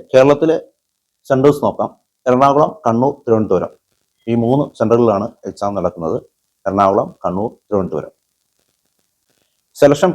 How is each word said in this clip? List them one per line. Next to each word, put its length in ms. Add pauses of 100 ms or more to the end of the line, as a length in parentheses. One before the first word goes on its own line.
(120)
കേരളത്തിലെ 480 (720)
സെൻറ്റേഴ്സ് 360
നോക്കാം. 240 (340)
എറണാകുളം, 460 (160)
കണ്ണൂർ, 280 (100)
തിരുവനന്തപുരം. 480 (580)
ഈ 120
മൂന്ന് 200 (140)
സെൻറ്ററുകളിലാണ് 480 (220)
എക്സാം 300
നടക്കുന്നത്. 380 (520)
എറണാകുളം, 400 (160)
കണ്ണൂർ, 260 (160)
തിരുവനന്തപുരം. 460 (1700)
സെലക്ഷൻ 360